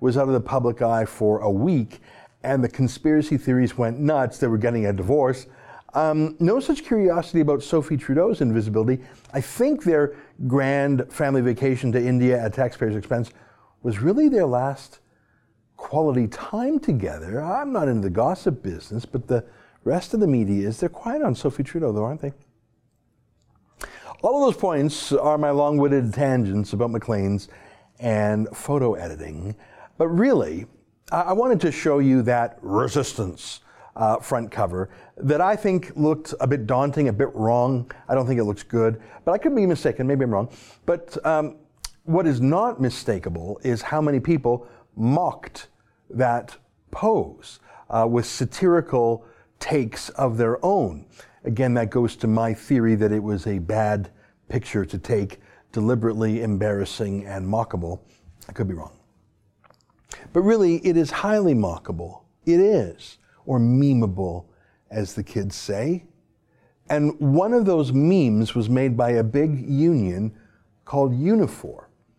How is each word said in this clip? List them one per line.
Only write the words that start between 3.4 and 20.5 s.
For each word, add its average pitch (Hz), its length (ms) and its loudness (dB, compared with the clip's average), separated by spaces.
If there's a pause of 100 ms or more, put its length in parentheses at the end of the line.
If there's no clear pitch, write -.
went 120 220 -2
nuts. 143 400 0
They 139 80 0
were 113 100 2
getting 113 300 0
a 101 80 0
divorce. 127 520 0 (460)
Um, 156 480 0
no 190 180 4
such 277 260 -2
curiosity 175 560 2
about 147 220 2
Sophie 156 340 0
Trudeau's 170 440 0
invisibility. 113 600 2 (320)
I 139 80 -4
think 262 440 -2
their 147 320 2 (320)
grand 139 640 2
family 139 280 2
vacation 123 520 0
to 120 120 2
India 123 380 2
at 110 100 -4
taxpayers' 117 440 -2
expense 117 340 -4 (540)
was 110 160 -4
really 220 280 2
their 214 180 2
last 131 520 -4 (800)
quality 143 500 0
time 247 540 -4
together. 98 600 -4
I'm 247 320 -4
not 185 140 0
into 117 140 2
the 98 100 -2
gossip 135 500 0
business, 98 440 -8
but - 240 -8
the 120 160 0 (400)
rest 165 300 -2
of 226 40 2
the 214 80 4
media 101 400 2